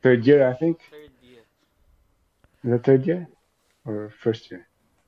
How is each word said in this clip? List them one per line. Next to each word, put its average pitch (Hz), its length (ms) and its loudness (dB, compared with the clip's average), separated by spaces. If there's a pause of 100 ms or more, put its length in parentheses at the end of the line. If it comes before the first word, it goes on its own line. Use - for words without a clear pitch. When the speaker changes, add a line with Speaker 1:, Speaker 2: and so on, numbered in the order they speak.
Speaker 1:
Third 123 240 4
year, 143 180 6
I 127 80 -2
think. 165 240 -4 (140)
Speaker 2:
Third 151 320 -20
year. 123 200 -20 (1160)
Speaker 1:
Is 123 80 -6
that 117 140 -2
third 135 240 2
year? 175 140 -4 (680)
Or 107 240 -12
first - 400 -6
year? - 160 -20 (400)